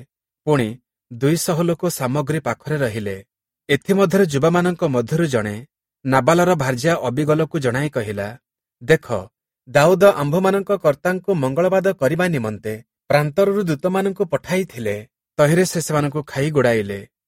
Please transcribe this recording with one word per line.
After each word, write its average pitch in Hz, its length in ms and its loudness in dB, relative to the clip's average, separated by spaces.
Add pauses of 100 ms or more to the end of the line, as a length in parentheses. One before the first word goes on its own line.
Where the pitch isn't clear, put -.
(460)
ପୁଣି 139 220 2 (420)
ଦୁଇଶହ 147 520 -2
ଲୋକ 170 260 -2
ସାମଗ୍ରୀ 143 520 -4
ପାଖରେ 135 360 -6
ରହିଲେ। 107 400 -4 (520)
ଏଥିମଧ୍ୟରେ 190 580 2
ଯୁବାମାନଙ୍କ 170 580 0
ମଧ୍ୟରୁ 143 420 0
ଜଣେ 107 280 -2 (500)
ନାବାଲର 147 500 4
ଭାର୍ଯ୍ୟା 135 420 0
ଅବିଗଲକୁ 151 600 0
ଜଣାଇ 131 300 -2
କହିଲା, 104 400 -6 (540)
"ଦେଖ, 156 240 2 (600)
ଦାଉଦ 165 360 4 (100)
ଆମ୍ଭମାନଙ୍କ 185 600 0
କର୍ତ୍ତାଙ୍କୁ 180 580 -2
ମଙ୍ଗଳବାଦ 175 580 0
କରିବା 165 360 0
ନିମନ୍ତେ 110 460 -4 (320)
ପ୍ରାନ୍ତରରୁ 151 560 2
ଦୂତମାନଙ୍କୁ 185 640 -2
ପଠାଇଥିଲେ। 135 720 -4 (420)
ତହିଁରେ 160 260 4
ସେ 170 160 -6
ସେମାନଙ୍କୁ 147 420 -2
ଖାଇ 139 280 -4
ଗୋଡ଼ାଇଲେ। 113 500 0 (280)